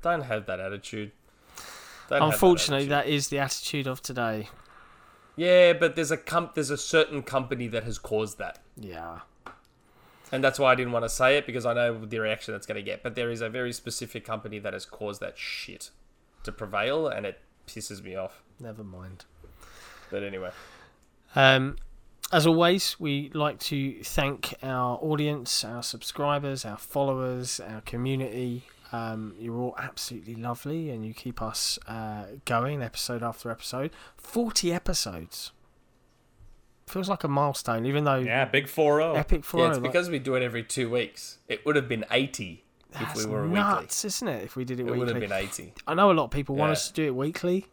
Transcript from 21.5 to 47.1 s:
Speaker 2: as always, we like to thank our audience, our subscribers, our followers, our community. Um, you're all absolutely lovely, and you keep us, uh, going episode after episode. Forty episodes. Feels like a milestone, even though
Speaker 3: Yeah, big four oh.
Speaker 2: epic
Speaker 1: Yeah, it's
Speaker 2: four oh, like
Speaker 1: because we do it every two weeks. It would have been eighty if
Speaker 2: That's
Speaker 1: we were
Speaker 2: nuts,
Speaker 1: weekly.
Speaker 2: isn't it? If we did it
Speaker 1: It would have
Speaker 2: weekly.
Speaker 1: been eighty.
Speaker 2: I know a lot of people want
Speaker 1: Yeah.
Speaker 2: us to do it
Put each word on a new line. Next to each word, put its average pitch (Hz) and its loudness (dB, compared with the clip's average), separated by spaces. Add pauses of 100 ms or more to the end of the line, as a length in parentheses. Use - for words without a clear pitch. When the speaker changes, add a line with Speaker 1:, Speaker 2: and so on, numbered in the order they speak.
Speaker 2:
as 160 6
always, 170 4
we 143 -2
like 151 -2
to 139 -4
thank - -2
our 127 -2
audience, 147 0
our - -8
subscribers, 143 -2
our 107 -8
followers, 131 -2
our 110 -12
community. 123 -4 (280)
Um, 110 -6
you're 117 -6
all 123 -2
absolutely 117 -10
lovely, 139 -6
and 113 -6
you 110 -8
keep - -8
us, - -2 (100)
uh, 110 -8 (180)
going 127 2
episode 117 -4
after 117 -6
episode. 127 -4 (260)
Forty 220 0
episodes. 95 -4 (1400)
Feels 185 -4
like 196 -2
a 160 2
milestone, 139 0
even 143 2
though 135 4
Speaker 3:
Yeah, 127 2
big 143 2
four 151 4
oh. 160 2
Speaker 2:
epic 147 2
Speaker 1:
Yeah, 165 6
it's 143 -8
Speaker 2:
four 170 6
oh, - 6
like 131 0
Speaker 1:
because 175 2
we 151 0
do 127 -2
it 127 2
every 117 -2
two 120 -2
weeks. - -4 (100)
It - -4
would 151 4
have 131 2
been 113 -2
eighty 120 0 (300)
if 139 -8
Speaker 2:
That's 110 -2
Speaker 1:
we 107 -2
were 107 0
Speaker 2:
nuts, 202 2
Speaker 1:
weekly. 214 -2
Speaker 2:
isn't 214 -2
it? 113 -4
If - -12
we 127 -4
did 123 -4
it 123 0
Speaker 1:
It 120 0
would 123 2
have 117 0
Speaker 2:
weekly. 120 0
Speaker 1:
been 101 -2 (120)
eighty. - -10 (140)
Speaker 2:
I 151 0
know 196 8
a - 8
lot 160 6
of 113 -6
people 143 -2
want 151 4
Speaker 1:
Yeah. 156 4
Speaker 2:
us - 0
to - -10
do 156 2
it 135 0